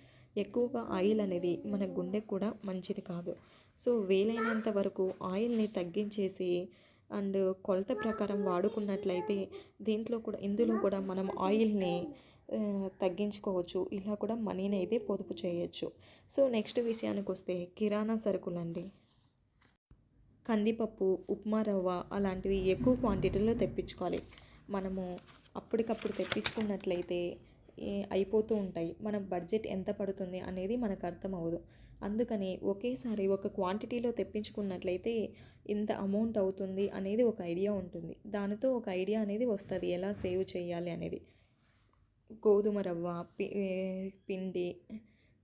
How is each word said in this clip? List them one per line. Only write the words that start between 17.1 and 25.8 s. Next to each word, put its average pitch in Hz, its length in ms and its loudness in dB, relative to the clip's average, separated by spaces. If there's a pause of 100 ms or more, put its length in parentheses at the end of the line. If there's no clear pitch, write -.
వస్తే 180 360 -4 (100)
కిరాణా 214 380 2
సరుకులండి. 175 680 -2 (1600)
కందిపప్పు, 214 720 2 (100)
ఉప్మా 214 320 0
రవ్వ 185 500 2
అలాంటివి 196 460 0 (100)
ఎక్కువ 214 280 6
క్వాంటిటీలో 202 580 2
తెప్పించుకోవాలి. - 680 -2 (480)
మనము 190 340 -2 (520)
అప్పటికప్పుడు 220 580 -2